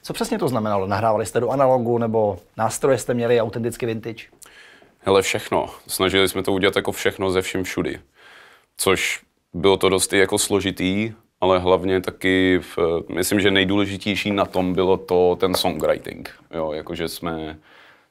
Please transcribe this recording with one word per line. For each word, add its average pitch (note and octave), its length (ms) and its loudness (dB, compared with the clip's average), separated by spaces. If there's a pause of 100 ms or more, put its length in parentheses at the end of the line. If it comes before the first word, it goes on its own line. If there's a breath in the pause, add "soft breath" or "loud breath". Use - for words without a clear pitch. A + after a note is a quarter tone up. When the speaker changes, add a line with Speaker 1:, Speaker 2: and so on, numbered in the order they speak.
Speaker 1:
Co - 100 -10
přesně A3 260 -4
to D#3 100 0
znamenalo? G#2+ 380 -2
Nahrávali G#2 400 0
jste - 140 -2
do A#2 100 0
analogu, B2+ 480 2
nebo A2 400 0 (180)
nástroje C3+ 420 2
jste - 160 -4
měli A#2+ 260 2
autenticky A#2 460 -4
vintage? A2+ 380 -8 (720 loud breath)
Speaker 2:
Hele, G2 240 4
všechno. - 440 -2 (200)
Snažili F#2+ 420 2
jsme F#2+ 140 -4
to G#2 100 0
udělat F#2+ 240 2
jako G2+ 160 -2
všechno G2 380 -2
ze F#2 120 2
vším F#2 220 -4
všudy. D#2 360 -4 (760 loud breath)
Což - 460 0 (320)
bylo F#2 220 4
to G2 120 4
dost F#2 240 2
i G2 60 4
jako G2 200 4
složitý, G2 760 0 (280)
ale F#2 180 4
hlavně F#2 420 2
taky F#2 640 2
v-, - 160 -16 (300)
myslím, F#2+ 320 0
že G2+ 100 4
nejdůležitější G2 800 0
na G2 140 0
tom F2+ 300 -2
bylo F#2 220 2
to, F2+ 440 2
ten F#2 140 0
songwriting. D#2 760 -4 (240)
Jo, D#2+ 180 -6
jakože E2 360 -6
jsme, D#2+ 500 -8 (520 soft breath)